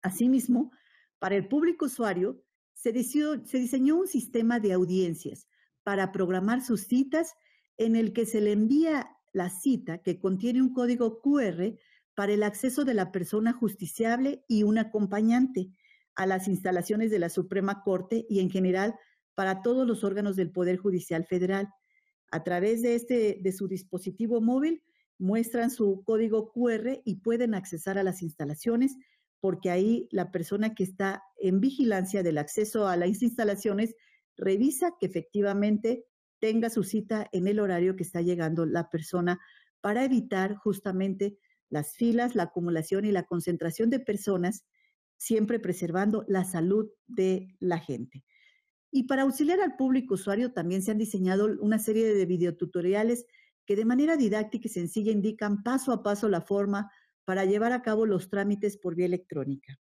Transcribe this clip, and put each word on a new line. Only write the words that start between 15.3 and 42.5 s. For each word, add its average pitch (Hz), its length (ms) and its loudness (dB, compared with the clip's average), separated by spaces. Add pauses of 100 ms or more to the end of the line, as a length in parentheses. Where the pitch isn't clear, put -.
a 185 100 -2
las 190 240 -2
instalaciones 185 640 0
de 208 80 2
la 170 100 0
Suprema 196 520 -2
Corte 196 460 -2
y 196 140 2
en 185 80 2
general 185 460 0 (400)
para 190 260 -2
todos 247 260 2
los 226 160 -2
órganos 202 320 -2
del 180 160 -2
Poder 180 260 0
Judicial 180 480 -2
Federal. 190 440 -2 (600)
A 160 120 -6
través 196 380 0
de 240 140 2
este, 233 460 0
de 185 100 0
su 190 160 -6
dispositivo 190 760 -4
móvil, 269 420 0 (340)
muestran 226 520 0
su 196 360 0
código 220 460 0
Q 240 180 0
R 226 340 -4
y 202 120 -2
pueden 233 380 0
accesar 190 440 -4
a 196 60 0
las 185 180 -2
instalaciones, 226 720 -2 (460)
porque 185 280 -2
ahí 208 420 2
la 180 200 -2
persona 208 440 -2
que 196 80 -2
está 190 400 -4 (140)
en 190 220 2
vigilancia 202 640 2
del 160 140 2
acceso 208 500 0
a 180 100 2
las 185 240 0
instalaciones 220 760 0 (420)
revisa 262 640 0
que 196 60 -2
efectivamente 208 1000 0 (340)
tenga 220 300 0
su 226 140 0
cita 214 480 -4
en 185 160 0
el 208 120 2
horario 185 360 2
que 185 80 -6
está 170 180 -4
llegando 170 440 0
la 165 240 -2
persona 175 500 -2 (420)
para 226 240 0
evitar 202 500 0
justamente 196 840 -2 (320)
las - 260 -6
filas, 240 400 2
la 190 80 0
acumulación 170 600 -2